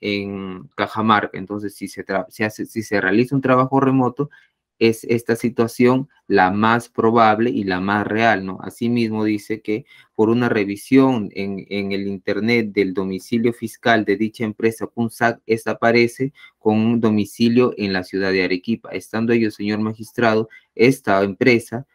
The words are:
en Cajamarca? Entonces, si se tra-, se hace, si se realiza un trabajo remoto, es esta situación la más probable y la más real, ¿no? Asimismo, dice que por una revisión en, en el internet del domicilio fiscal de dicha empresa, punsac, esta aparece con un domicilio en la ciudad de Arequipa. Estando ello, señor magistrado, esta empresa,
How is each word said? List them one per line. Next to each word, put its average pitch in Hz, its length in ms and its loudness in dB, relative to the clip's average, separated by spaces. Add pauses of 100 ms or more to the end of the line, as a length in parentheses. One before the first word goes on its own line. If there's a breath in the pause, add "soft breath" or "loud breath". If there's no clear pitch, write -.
en 98 720 -6
Cajamarca? 107 640 0
Entonces, 101 380 -8
si 98 120 -10
se 95 160 -14
tra-, 95 260 -4
se 110 160 -4
hace, - 200 -6
si - 160 -8
se 104 180 -2
realiza 107 360 0
un 131 60 0
trabajo 131 380 2
remoto, 135 520 0 (480 soft breath)
es 113 240 2
esta 113 320 -2
situación 123 720 0 (180)
la 95 240 4
más 110 400 0
probable 113 600 2
y 107 120 -4
la 92 160 -2
más 101 280 -2
real, 107 360 0
¿no? 95 180 -10
Asimismo, 113 600 -2
dice 107 380 -4
que 110 240 -6 (300 soft breath)
por 110 140 2
una 120 200 2
revisión 110 840 2
en, 98 360 -8
en 98 220 -6
el 98 160 -4
internet 104 640 -2
del 95 240 0
domicilio 101 580 -2
fiscal 113 500 0
de 98 140 0
dicha 110 260 -4
empresa, 107 440 -4
punsac, 117 580 -4
esta 113 260 -2
aparece 120 600 0 (240 loud breath)
con 110 220 0
un 117 200 2
domicilio 113 800 2
en 98 160 -2
la 92 100 -2
ciudad 95 280 -2
de 95 120 2
Arequipa. 92 460 -4
Estando 110 420 -4
ello, 113 200 2
señor 104 280 -4
magistrado, 110 720 -2 (240 loud breath)
esta 110 500 2
empresa, 113 720 0